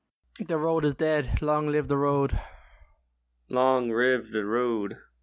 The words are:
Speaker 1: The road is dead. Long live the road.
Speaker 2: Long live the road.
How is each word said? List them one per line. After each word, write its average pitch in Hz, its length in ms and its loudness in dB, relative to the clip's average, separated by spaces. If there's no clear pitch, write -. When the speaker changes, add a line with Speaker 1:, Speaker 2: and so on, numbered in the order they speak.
Speaker 1:
The 165 180 -4
road 160 280 0
is 143 100 0
dead. 156 460 0
Long 151 260 0
live 147 220 0
the 143 80 2
road. 143 420 0
Speaker 2:
Long 127 400 2
live 117 420 0
the 107 120 -2
road. 110 540 -2